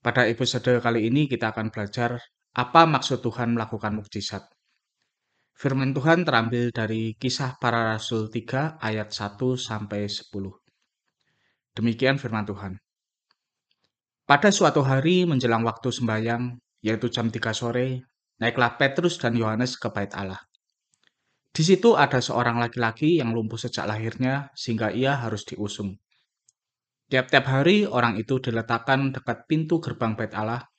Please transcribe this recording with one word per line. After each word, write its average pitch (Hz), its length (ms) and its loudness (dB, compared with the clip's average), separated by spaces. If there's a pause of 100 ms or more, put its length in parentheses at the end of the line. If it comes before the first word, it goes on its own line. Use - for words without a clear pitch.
Pada 120 240 2
episode 120 560 2
kali 117 300 2
ini 143 180 2
kita 113 240 -2
akan 110 160 -4
belajar 120 540 -4 (340)
apa 160 320 6
maksud 135 320 0
Tuhan 117 380 -2
melakukan 107 400 -4
mukjizat. 101 480 -8 (1040)
Firman 135 400 -2
Tuhan 160 320 4
terambil 120 480 2
dari 113 460 -2
Kisah 127 420 -4
Para 113 320 0
Rasul 110 400 -4
tiga 135 480 -4
ayat 110 320 -4
satu 123 460 -4
sampai 104 500 -6
sepuluh. 98 480 -10 (1200)
Demikian 120 440 0
firman 110 240 -4
Tuhan. 98 360 -10 (1400)
Pada 143 300 6
suatu 160 340 4
hari 151 380 4
menjelang 117 420 2
waktu 113 220 -4
sembahyang, 117 680 -2 (280)
yaitu 110 240 0
jam 117 200 -2
tiga 110 280 -4
sore, 127 480 -2 (340)
naiklah 120 400 0
Petrus 165 380 2
dan 120 180 0
Yohanes 113 460 0
ke 120 80 -4
bait 104 260 -6
Allah. 95 260 -8 (1120)
Di - 80 -4
situ 185 400 6
ada 135 160 4
seorang 120 400 0
laki-laki 120 640 0
yang 113 160 0
lumpuh 110 240 -4
sejak 117 240 -6
lahirnya, 123 720 -2
sehingga 113 320 -2
ia 131 320 0
harus 107 240 -6
diusung. 101 560 -8 (1120)
Tiap-tiap 131 320 4
hari 147 400 4
orang 117 320 0
itu 123 240 -2
diletakkan 120 720 0
dekat 135 320 -6
pintu 160 400 0
gerbang 113 320 -2
bait 110 160 -6
Allah 110 320 -6 (140)